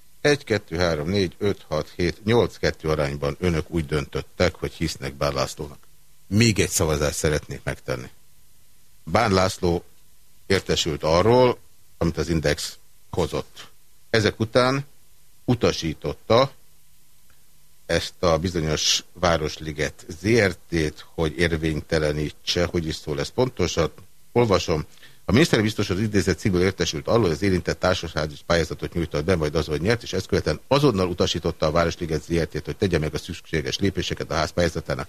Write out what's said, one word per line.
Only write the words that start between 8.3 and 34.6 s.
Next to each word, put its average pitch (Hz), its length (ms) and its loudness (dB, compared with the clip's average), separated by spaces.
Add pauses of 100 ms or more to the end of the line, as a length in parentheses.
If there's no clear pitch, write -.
Bán 104 280 2
László 92 520 2 (640)
értesült 82 560 0
arról, 110 560 4 (400)
amit 82 180 0
az 78 120 -2
Index 73 500 -2 (320)
hozott. - 580 -4 (420)
Ezek 107 300 2
után 131 460 0 (580)
utasította 110 1080 0 (1300)
ezt - 360 -2
a 92 160 4
bizonyos 78 720 -2
Városliget 78 960 -2 (140)
Z 90 60 -6
R 104 280 4 (140)
T-t, 78 460 -2
hogy 80 240 -2
érvénytelenítse, 78 1300 -2
hogy 82 220 -2
is 78 80 -4
szól 71 260 -6
ez 71 80 -4
pontosan. 113 640 -2 (400)
Olvasom. 92 520 2 (420)
A - 60 2
miniszter 131 300 6
biztos 107 280 -2
az 92 100 0
idézett 98 380 2
cikkből 90 240 2
értesült 82 460 -2
arról, 113 140 4
hogy 87 80 2
az 76 120 -2
érintett 92 360 0
társasház 80 540 -2
is 71 140 -16
pályázatot 80 460 -2
nyújtott 76 320 -2
be, 92 120 2
majd 76 180 -2
azon 76 240 -2
nyert, 110 240 0
és - 100 -10
ezt 92 140 -4
követően 80 400 0
azonnal 127 420 4
utasította 87 580 -2
a 78 40 2
Városliget 82 520 0
Z 82 180 0
R 78 60 0
T-t, - 180 -8
hogy 85 120 -8
tegye 87 220 2
meg 73 160 -2
a 76 40 -6
szükséges 78 600 -6
lépéseket - 520 -4
a 73 40 -2
ház 78 160 0
pályázatának 80 580 -2